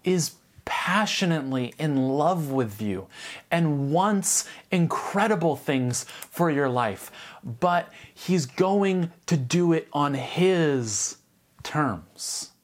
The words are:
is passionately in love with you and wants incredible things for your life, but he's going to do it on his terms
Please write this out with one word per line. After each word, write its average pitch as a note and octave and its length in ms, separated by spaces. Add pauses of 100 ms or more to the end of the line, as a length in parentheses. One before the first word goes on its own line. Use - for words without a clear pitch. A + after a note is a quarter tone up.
is F3+ 320 (300)
passionately E3 1120
in C3+ 320
love D3+ 420
with A2 300
you G2+ 260 (440)
and D3 400
wants G3 560 (240)
incredible F3 840
things B2+ 500 (240)
for E3+ 200
your C#3+ 200
life, A#2+ 420 (320)
but F3 480 (220)
he's F3 320
going F#3 680 (140)
to F3 120
do E3+ 360
it D#3 200
on C#3+ 200
his C#3 1040 (460)
terms - 880 (120)